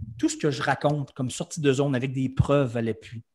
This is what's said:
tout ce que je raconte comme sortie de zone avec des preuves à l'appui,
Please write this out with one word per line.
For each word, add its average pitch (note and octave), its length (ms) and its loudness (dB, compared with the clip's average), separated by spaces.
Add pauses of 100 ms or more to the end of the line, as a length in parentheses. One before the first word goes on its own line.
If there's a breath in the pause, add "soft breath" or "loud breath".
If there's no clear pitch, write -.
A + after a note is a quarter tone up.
(180)
tout D#4+ 120 2
ce D#4 80 -6
que D#3+ 120 2
je B2 120 -2
raconte C#3+ 500 0
comme B2+ 180 -4
sortie - 300 -8
de C#3+ 140 4
zone C#3 200 2
avec B2+ 200 -2
des C3 160 -2
preuves C3+ 480 2
à A#2 40 0
l'appui, A2+ 400 -6 (140)